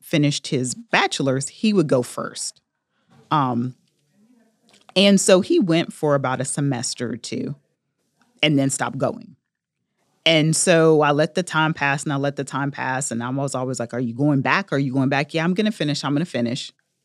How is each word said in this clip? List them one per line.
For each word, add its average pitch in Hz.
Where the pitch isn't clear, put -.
finished 147
his 127
bachelor's, 139
he -
would 185
go 131
first. -
Um, 127
and 196
so 190
he 339
went 170
for 147
about 131
a -
semester 127
or 117
two -
and 151
then 135
stopped 127
going. -
And 160
so 160
I 147
let 151
the 185
time 160
pass 139
and 151
I 139
let 143
the 139
time 139
pass. 131
And 117
I 123
was 139
always 127
like, 117
"Are 120
you 117
going 143
back? 147
Are 139
you 139
going 135
back?" 143
"Yeah, 160
I'm 180
gonna 214
finish. 147
I'm 139
gonna 143
finish." 120